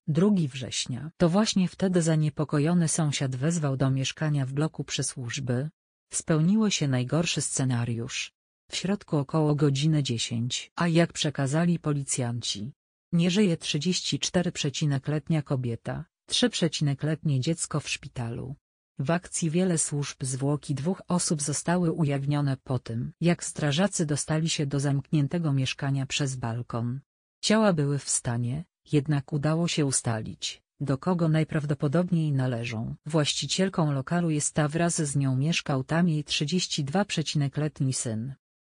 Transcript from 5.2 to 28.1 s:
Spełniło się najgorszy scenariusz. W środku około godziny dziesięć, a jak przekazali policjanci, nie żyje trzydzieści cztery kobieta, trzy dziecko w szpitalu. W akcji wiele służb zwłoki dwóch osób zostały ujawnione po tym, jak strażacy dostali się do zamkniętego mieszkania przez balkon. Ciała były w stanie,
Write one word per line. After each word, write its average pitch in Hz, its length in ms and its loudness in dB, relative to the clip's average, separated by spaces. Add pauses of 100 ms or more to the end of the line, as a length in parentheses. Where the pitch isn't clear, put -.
Spełniło 190 560 2
się 156 180 0
najgorszy 135 540 0
scenariusz. 120 920 -2 (380)
W - 40 -6
środku 180 420 -2
około 151 380 2
godziny 147 480 2
dziesięć, 120 720 -4
a 175 120 0
jak 165 260 4
przekazali 156 680 0
policjanci, 123 920 -4 (380)
nie 170 200 4
żyje 180 260 4
trzydzieści 156 640 -2
cztery 175 320 0 (920)
kobieta, 127 600 -4 (200)
trzy - 240 2 (920)
dziecko 160 400 -2
w - 100 -6
szpitalu. 123 640 -8 (440)
W 143 120 0
akcji 170 380 -2
wiele 175 280 2
służb - 460 -4
zwłoki 135 520 -2
dwóch 156 320 -2
osób 170 340 0
zostały 165 500 0
ujawnione 143 720 0
po 127 160 -2
tym, 123 420 -6
jak 165 220 2
strażacy 160 600 0
dostali 156 440 0
się 156 160 -2
do 139 140 -2
zamkniętego 143 760 0
mieszkania 135 520 -2
przez 135 300 -2
balkon. 120 640 -4 (440)
Ciała 208 300 4
były 143 260 0
w - 100 -8
stanie, 120 560 -2 (260)